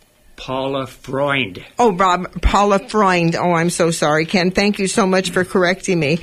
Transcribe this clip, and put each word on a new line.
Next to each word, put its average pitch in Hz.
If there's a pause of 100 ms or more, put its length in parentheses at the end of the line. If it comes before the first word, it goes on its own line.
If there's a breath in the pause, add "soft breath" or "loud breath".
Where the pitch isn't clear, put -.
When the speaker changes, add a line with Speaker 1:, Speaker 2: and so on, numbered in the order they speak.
(380)
Speaker 1:
Paula 135
Freund. 135 (140)
Speaker 2:
Oh, 240
Rob, 180
Paula 202
Freund. 180
Oh, 170
I'm 170
so 170
sorry, 156
Ken. 180
Thank 202
you 190
so 202
much 185
for 185
correcting 180
me. 156